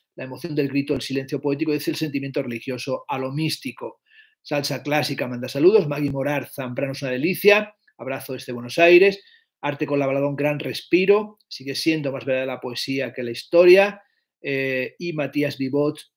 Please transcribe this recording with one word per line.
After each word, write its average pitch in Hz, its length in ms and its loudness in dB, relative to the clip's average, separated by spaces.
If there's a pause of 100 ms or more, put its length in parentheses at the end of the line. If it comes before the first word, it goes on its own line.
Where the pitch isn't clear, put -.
(160)
la - 80 -12
emoción 143 320 -8
del 143 140 0
grito, 139 260 -2
el 127 80 -4
silencio 135 360 -6
poético 143 300 -2
y 147 60 0
desde 151 160 -4
el 151 60 -6
sentimiento 139 440 -4
religioso 123 680 -8
a 135 120 -4
lo 131 120 -6
místico. 135 680 -6 (400)
Salsa 143 400 -4
clásica 143 460 -2
manda 123 200 -6
saludos, 170 400 4
Maggie 143 220 -2
Morar, 135 420 -4
Zambrano 131 420 -4
es - 100 -10
una 131 80 -4
delicia, 190 640 4 (200)
abrazo 131 380 -8
desde 127 180 -10
Buenos 120 280 -6
Aires, 175 440 4 (380)
arte 147 240 -4
con 143 140 -2
la 139 80 0
balada, 139 200 0
un 143 80 -4
gran 143 240 -2
respiro, 185 800 2 (100)
sigue 135 280 -10
siendo 156 360 0
más 123 140 -8
verdadera 131 300 -2
la 127 40 -10
poesía 127 540 -4
que 127 100 -8
la 117 80 -4
historia, 180 720 6 (400)
eh, 135 580 -4
y 175 140 -4
Matías 147 440 -2
Vivot 143 420 0 (180)